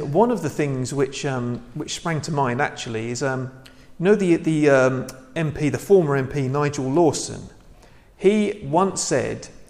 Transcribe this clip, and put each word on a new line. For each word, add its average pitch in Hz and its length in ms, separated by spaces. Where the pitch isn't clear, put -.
one 214 180
of 196 120
the 151 80
things 135 440
which, 139 300
um, 120 380
which 151 200
sprang 160 280
to 160 100
mind 131 280
actually 117 500
is, 123 120
um, 131 280
you 165 60
know, 202 100
the, 180 220
the, 156 340
um, 131 360
M 160 160
P, 151 160
the 151 100
former 160 380
M 131 120
P, 135 200
Nigel 143 360
Lawson, 135 640
he 208 480
once 175 380
said 117 460